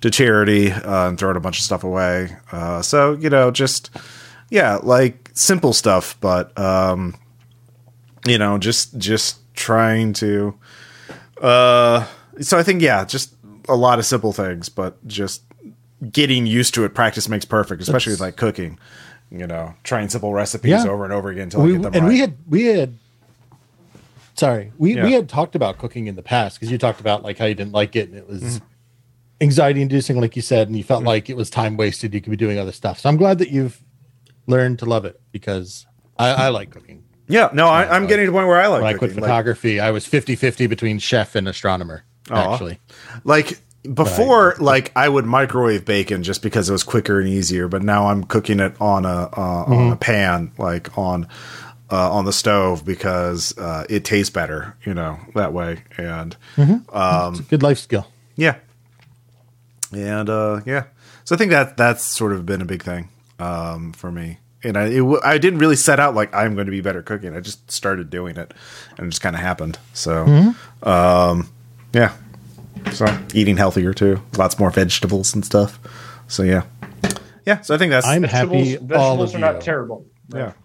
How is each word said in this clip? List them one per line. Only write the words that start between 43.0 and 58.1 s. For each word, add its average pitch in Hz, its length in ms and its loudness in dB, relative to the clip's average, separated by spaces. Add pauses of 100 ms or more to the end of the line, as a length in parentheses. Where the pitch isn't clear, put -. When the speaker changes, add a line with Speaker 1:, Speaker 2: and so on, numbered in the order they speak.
Speaker 1:
Like, 151 380 0 (240)
Speaker 2:
But 135 240 0
I - 20 -2
Speaker 1:
before, 214 480 4
like, 135 380 2
I 139 120 4
would 139 180 2
microwave 123 600 0
bacon 101 380 0
just 92 180 -6
because 104 260 0
it 98 40 0
was 95 100 0
quicker 104 380 0
and 95 80 0
easier, 90 400 -2
but 92 160 -4
now 104 240 2
I'm 101 160 0
cooking 104 360 0
it 95 200 0
on 98 260 2
a, 87 280 -4
uh, 90 320 -4
on - 20 -
Speaker 2:
Mm-hmm. 120 240 4
Speaker 1:
a 117 40 -2
pan, 92 640 0
like, 87 400 -4
on, 90 300 -2 (640)
uh, 92 220 0
on 101 140 0
the 101 60 -2
stove 92 520 0
because, 87 720 -4
uh, 80 320 -8
it 104 160 -4
tastes 101 260 0
better, 78 440 -6 (100)
you 101 80 -6
know, 80 260 -6 (180)
that 92 180 -2
way. 85 300 -6 (120)
And, 85 400 -10 (200)
Speaker 2:
Mm-hmm. 165 380 2
Speaker 1:
um, 92 400 0
Speaker 2:
It's 85 60 -10
a - 40 -10
good 147 180 0
life 143 160 4
skill. - 280 -6 (300)